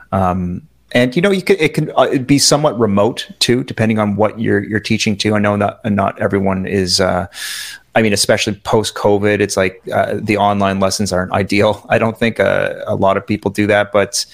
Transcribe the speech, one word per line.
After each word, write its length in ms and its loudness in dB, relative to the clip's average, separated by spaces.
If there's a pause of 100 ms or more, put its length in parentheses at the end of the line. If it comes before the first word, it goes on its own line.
(120)
Um, 500 -2 (300)
and, 240 0
you 80 2
know, 80 2
you 100 0
could, 180 2
it 140 0
can, 240 -2
uh, 60 4
it'd 240 0
be 100 4
somewhat 420 2
remote 480 0 (120)
too, 240 2
depending 340 0
on 180 0
what 240 0
you're, 240 0
you're 160 -4
teaching 380 -2
to. 180 0
I 40 2
know 160 2
not, 280 -2
not 380 -2
everyone 460 0
is, 340 0
uh, 240 0 (720)
I 80 4
mean, 100 2
especially 400 0 (100)
post-covid, 760 0
it's 180 -2
like, 240 -2 (100)
uh, 300 -2
the 160 0
online 420 0
lessons 320 -2
aren't 200 -2
ideal. 580 0
I 80 2
don't 200 -2
think, 220 -2
uh, 360 0 (100)
a 100 -2
lot 220 2
of 80 -6
people 240 -4
do 180 0
that, 240 2
but, 320 0 (100)